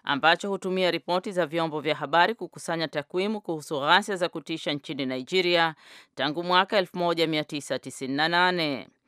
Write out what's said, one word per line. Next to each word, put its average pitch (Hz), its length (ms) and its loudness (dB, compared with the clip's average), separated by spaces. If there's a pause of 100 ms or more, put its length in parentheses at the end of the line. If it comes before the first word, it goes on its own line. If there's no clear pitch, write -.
ambacho 160 460 2
hutumia 185 420 -2
ripoti 175 400 -2
za 175 140 0
vyombo 156 360 -2
vya 147 140 0
habari 165 400 2
kukusanya 165 520 -6
takwimu 185 540 -4
kuhusu 156 380 -6
ghasia 185 360 4
za 170 140 0
kutisha 160 440 -6
nchini 143 320 -6
Nigeria 165 680 2 (400)
tangu 147 280 -2
mwaka 180 340 2
elfu 185 200 0
moja 170 300 2
mia 156 160 0
tisa 139 360 -6
tisini 131 360 -8
na 151 120 2
nane. 170 600 0 (200)